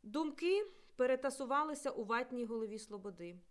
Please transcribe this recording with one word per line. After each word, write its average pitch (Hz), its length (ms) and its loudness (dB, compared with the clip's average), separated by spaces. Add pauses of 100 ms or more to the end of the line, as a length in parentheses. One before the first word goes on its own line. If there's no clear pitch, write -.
Думки 311 600 2 (300)
перетасувалися 269 960 2
у 240 120 -4
ватній 240 420 0
голові 220 340 -4
Слободи. 185 600 -10 (120)